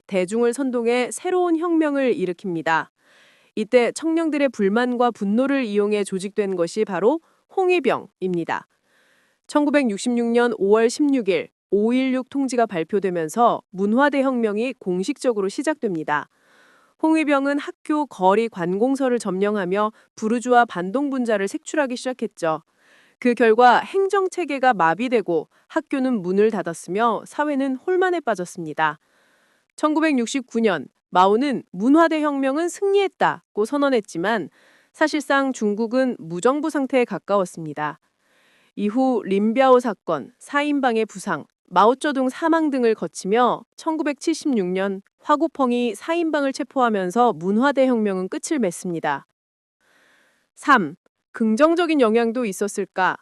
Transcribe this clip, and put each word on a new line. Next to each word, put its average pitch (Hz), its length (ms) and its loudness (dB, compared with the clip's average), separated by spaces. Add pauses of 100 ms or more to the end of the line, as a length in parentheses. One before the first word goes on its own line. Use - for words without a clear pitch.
대중을 214 460 0
선동해 247 580 -2
새로운 359 460 0
혁명을 302 580 0
일으킵니다. 170 720 -2 (680)
이때 220 360 2
청년들의 311 560 -2
불만과 240 640 0
분노를 254 540 0
이용해 208 400 0
조직된 196 500 -4
것이 175 300 -2
바로 208 340 0 (380)
홍위병입니다. 185 1080 -2 (800)
천구백육십육 247 800 0
년 240 320 2
오월 220 300 4
십육 269 380 0
일 160 220 -2 (220)
오일육 254 580 0
통지가 254 360 0
발표되면서 180 960 0 (100)
문화대혁명이 240 1080 0
공식적으로 196 680 -2
시작됩니다. 185 800 -4 (720)
홍위병은 285 560 2
학교, 302 460 -4
거리, 202 420 2
관공서를 233 720 -2
점령하며 202 720 -2 (240)
부르주아 240 480 2
반동분자를 226 840 -2
색출하기 277 480 -4
시작했죠. 170 680 -6 (560)
그 247 140 2
결과 226 460 6
행정체계가 349 920 0
마비되고 180 760 0 (180)
학교는 262 540 -4
문을 196 280 2
닫았으며 196 760 -2
사회는 277 500 -4
혼란에 359 460 0
빠졌습니다. 160 760 -4 (760)
천구백육십구 277 840 -2
년 180 260 0 (220)
마오는 202 640 2
문화대혁명은 294 960 2
승리했다고 381 960 -2
선언했지만 226 840 -2 (460)
사실상 277 580 0
중국은 226 680 -2
무정부 240 500 -2
상태에 269 340 0
가까웠습니다. 170 960 -4 (800)
이후 233 480 0
린비아오 226 560 4
사건, 185 580 -6
사인방의 277 640 0
부상, 175 380 -6 (220)
마오쩌둥 254 640 2
사망 320 400 0
등을 240 260 0
거치며 202 720 0 (100)
천구백칠십육 302 880 -4
년 190 360 -4 (180)
화구펑이 247 760 0
사인방을 311 600 -2
체포하면서 233 800 0
문화대혁명은 214 960 0
끝을 311 300 -4
맺습니다. 165 680 -4 (1300)
삼. 208 400 2 (380)
긍정적인 302 640 2
영향도 233 460 2
있었을까? 190 760 -4